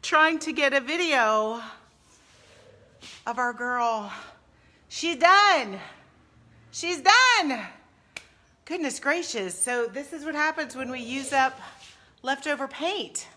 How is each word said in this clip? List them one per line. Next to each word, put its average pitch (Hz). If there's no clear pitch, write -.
trying 311
to 311
get 277
a 277
video 233
of 233
our 240
girl. 233
She's 330
done. 330
She's 339
done. 403
Goodness 302
gracious. 254
So 247
this 269
is 302
what 311
happens 302
when 254
we 254
use 254
up 262
leftover 269
paint. 330